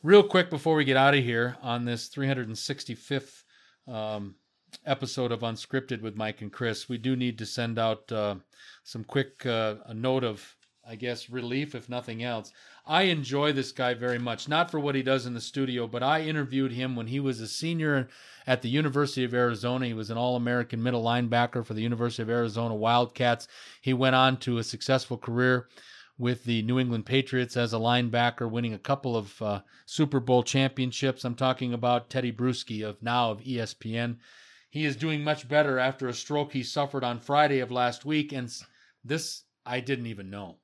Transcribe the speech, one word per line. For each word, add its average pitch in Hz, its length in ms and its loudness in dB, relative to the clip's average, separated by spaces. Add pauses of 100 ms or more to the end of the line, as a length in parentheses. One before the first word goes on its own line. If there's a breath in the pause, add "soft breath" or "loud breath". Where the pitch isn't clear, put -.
Real 196 200 10
quick 185 280 4
before 160 260 2
we 151 80 4
get 131 140 6
outta 139 180 8
here 120 460 2
on 120 240 -4
this 117 220 -4
three 139 180 -4
hundred 127 220 -2
and 110 100 -8
sixty-fifth, - 840 -6 (440 soft breath)
um, 107 460 -6 (500)
episode 131 480 -2
of 107 80 -4
Unscripted 117 640 -4
with 107 120 -8
Mike 110 280 -6
and 101 100 -10
Chris, 117 380 -4
we 120 80 -4
do 127 180 0
need 123 220 -2
to 110 80 -8
send 117 320 -4
out, 113 340 -2
uh, 104 220 -2 (500 loud breath)
some 113 180 -10
quick, - 440 -4
uh, 113 300 0 (100)
a 113 80 -12
note 127 300 0
of, 107 320 -6 (300)
I 113 80 -16
guess, 120 360 -8
relief, 127 440 -4
if 117 140 -12
nothing 123 340 -8
else. 117 300 -6 (340 loud breath)
I 165 160 2
enjoy 147 500 2
this 135 200 -2
guy 123 220 0
very 120 240 -2
much, 120 300 -6
not 156 220 0
for 156 100 -2
what 143 140 0
he 135 80 0
does 131 240 2
in 123 80 -6
the 117 60 -8
studio, 123 460 -4
but 120 160 -4
I 156 200 2
interviewed 135 500 0
him 127 240 -4
when 110 100 -6
he 131 140 -2
was 131 200 -2
a 113 60 -8
senior 156 600 0 (380 loud breath)
at 127 160 2
the 117 80 -2
University 139 520 2
of 120 120 -2
Arizona. 123 520 0
He 117 80 -4
was 110 160 -6
an 113 60 -4
All-American 120 680 0
middle 120 220 2
linebacker 120 600 2
for 110 100 -8
the 110 80 -2
University 117 400 -2
of 110 80 -4
Arizona 117 440 0
Wildcats. 120 720 2 (360 loud breath)
He 135 100 0
went 131 240 4
on 131 220 6
to 120 200 -2
a 113 60 -2
successful - 540 -2
career 123 500 2 (480 loud breath)
with 120 280 0
the 117 180 2
New 123 180 2
England 120 260 -2
Patriots 131 500 0
as 120 160 0
a 113 60 -2
linebacker, 120 720 2
winning 117 240 -2
a 98 40 -10
couple 135 380 -2
of, 101 260 -6
uh, 101 180 -2 (260 soft breath)
Super 139 320 0
Bowl 123 240 4
championships. 131 840 0
I'm 120 120 -4
talking 127 360 0
about 120 380 0
Teddy 123 220 -2
Bruschi 117 500 -4
of 107 200 -8
now 120 280 2
of 110 160 -8
E 123 140 -4
S 110 140 -6
P 110 220 -8
N. 117 220 -2 (500 loud breath)
He 151 160 -4
is 139 120 0
doing 151 260 -2
much 151 260 -2
better 143 300 4
after 131 300 0
a 120 40 -4
stroke 147 400 -4
he 131 100 -2
suffered 139 420 -2
on 120 160 -2
Friday 143 400 4
of 123 100 -4
last 123 340 0
week, 147 280 0
and 127 140 -6
s-, - 180 -14 (400 soft breath)
this - 400 -6 (200)
I 123 160 -4
didn't 120 260 -4
even 101 240 -10
know. 98 340 -12